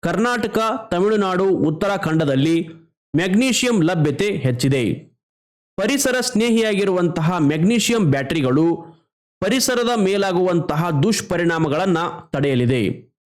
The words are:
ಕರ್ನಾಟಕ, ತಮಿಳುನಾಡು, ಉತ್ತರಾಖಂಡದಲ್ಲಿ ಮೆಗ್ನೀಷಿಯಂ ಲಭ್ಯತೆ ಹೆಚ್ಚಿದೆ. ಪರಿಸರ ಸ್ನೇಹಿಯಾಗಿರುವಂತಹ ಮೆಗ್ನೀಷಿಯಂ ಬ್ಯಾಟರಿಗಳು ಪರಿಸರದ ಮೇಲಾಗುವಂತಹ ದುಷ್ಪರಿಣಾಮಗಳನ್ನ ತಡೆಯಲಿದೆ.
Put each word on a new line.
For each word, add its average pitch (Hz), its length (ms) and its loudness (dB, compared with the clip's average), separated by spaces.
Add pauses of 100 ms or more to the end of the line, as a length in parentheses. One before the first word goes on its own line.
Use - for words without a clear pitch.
ಕರ್ನಾಟಕ, 220 580 -2 (320)
ತಮಿಳುನಾಡು, 196 580 0
ಉತ್ತರಾಖಂಡದಲ್ಲಿ 160 1200 0 (480)
ಮೆಗ್ನೀಷಿಯಂ 214 680 2
ಲಭ್ಯತೆ 165 480 0
ಹೆಚ್ಚಿದೆ. 131 640 0 (840)
ಪರಿಸರ 254 440 0
ಸ್ನೇಹಿಯಾಗಿರುವಂತಹ 190 1160 0
ಮೆಗ್ನೀಷಿಯಂ 170 760 2
ಬ್ಯಾಟರಿಗಳು 147 640 0 (640)
ಪರಿಸರದ 240 560 -2
ಮೇಲಾಗುವಂತಹ 185 920 0
ದುಷ್ಪರಿಣಾಮಗಳನ್ನ 170 1080 0 (360)
ತಡೆಯಲಿದೆ. 127 840 0 (100)